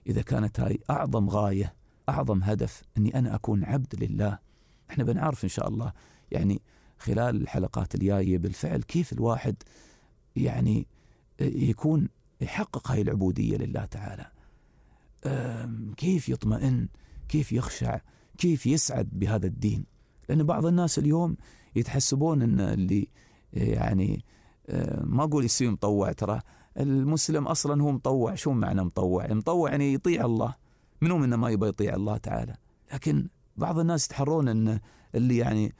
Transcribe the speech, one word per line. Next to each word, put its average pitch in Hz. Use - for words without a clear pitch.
إذا 101
كانت 110
هاي 98
أعظم 127
غاية، 98
أعظم 123
هدف، 107
أني 107
أنا 123
أكون 107
عبد 131
لله، 101
إحنا -
بنعرف 135
إن 92
شاء -
الله 110
يعني -
خلال 117
الحلقات -
الجاية 95
بالفعل 98
كيف -
الواحد 117
يعني 120
يكون 143
يحقق -
هاي 107
العبودية 104
لله -
تعالى، 98
أم، 117
كيف 175
يطمئن، 120
كيف 151
يخشع، 120
كيف 165
يسعد 123
بهذا 101
الدين. 104
لأن 156
بعض 156
الناس 170
اليوم 160
يتحسبون 135
أن 113
اللي، 101
يعني، 107
آه، -
ما 143
أقول 147
يصير 123
مطوع، 101
ترى 107
المسلم 143
أصلا 143
هو 147
مطوع. 131
شو 151
معنى 98
مطوع؟ 90
مطوع 151
يعني 143
يطيع 170
الله. 117
منو 170
منا 123
ما 117
يبغى 107
يطيع 101
الله 104
تعالى؟ 113
لكن 143
بعض 165
الناس 165
يتحرون 147
أن 110
اللي، 120
يعني، 107